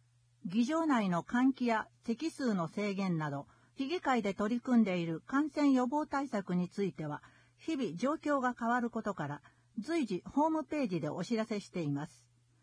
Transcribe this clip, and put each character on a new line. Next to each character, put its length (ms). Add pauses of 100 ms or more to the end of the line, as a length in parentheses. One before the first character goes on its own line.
(460)
議 180
場 220
内 240
の 140
換 280
気 140
や 220 (180)
席 260
数 220
の 160
制 240
限 240
な 120
ど、 180 (300)
市 100
議 120
会 220
で 120
取 220
り 60
組 180
ん 60
で 140
い 60
る 220
感 220
染 220
予 140
防 200
対 240
策 260
に 140
つ 160
い 80
て 120
は、 160 (360)
日 180
々 220
状 160
況 260
が 180
変 120
わ 100
る 100
こ 140
と 100
か 140
ら、 140 (360)
随 280
時 200
ホ 220
ー 20
ム 140
ペ 200
ー 40
ジ 140
で 80
お 160
知 100
ら 80
せ 160
し 80
て 140
い 100
ま 160
す。 160 (400)